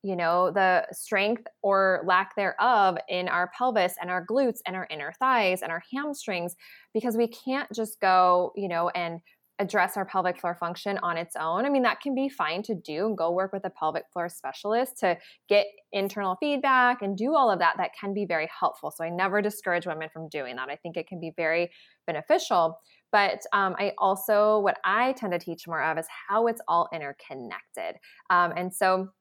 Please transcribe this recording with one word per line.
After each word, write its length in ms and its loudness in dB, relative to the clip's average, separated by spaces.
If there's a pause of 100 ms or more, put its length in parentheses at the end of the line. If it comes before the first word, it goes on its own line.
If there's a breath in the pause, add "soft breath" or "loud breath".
you 120 -4
know, 380 2
the 400 4
strength 520 -2 (180)
or 440 4
lack 300 2
thereof 600 4 (120)
in 200 -2
our 280 0
pelvis 440 2
and 100 -6
our 140 -2
glutes 420 0
and 100 -6
our 140 -6
inner 280 -8
thighs 440 2
and 100 -6
our 100 -6 (100)
hamstrings, 640 -6 (400 loud breath)
because 220 -2
we 100 2
can't 480 -6
just 260 -6
go, 540 6
you 140 -4
know, 220 0
and 300 -4 (380 soft breath)
address 380 0
our 80 -2
pelvic 340 0
floor 160 -4
function 440 -4
on 180 -2
its 180 -6
own. 300 -2
I 60 0
mean, 120 4
that 200 2
can 120 -4
be 140 0
fine 360 -4
to 100 -4
do 320 -4
and 100 -2
go 160 0
work 220 -2
with 100 -6
a 60 -6
pelvic 420 -4
floor 160 -4
specialist 680 -4
to 180 2 (320 loud breath)
get 180 4 (260)
internal 460 -2
feedback 600 2
and 160 -2
do 180 0
all 160 6
of 100 2
that. 180 4
That 200 -2
can 140 -6
be 140 -2
very 220 -2 (120)
helpful. 300 -2
So 120 -10
I 60 -4
never 320 0
discourage 460 -2
women 240 -6
from 180 -12
doing 280 -8
that. 120 -8
I 80 -8
think 220 -10
it 100 -8
can 120 -12
be 140 -8
very 360 0 (360 soft breath)
beneficial. 720 0 (320 soft breath)
But, 300 2 (140)
um, 240 2
I 200 -2
also, 640 4
what 240 2
I 300 2
tend 180 -4
to 60 0
teach 280 -10
more 160 -2
of 140 0
is 100 -4 (220)
how 200 2
it's 200 -4
all 240 2
interconnected. 1040 -10 (320 loud breath)
Um, 260 4
and 200 -4
so 340 2 (120)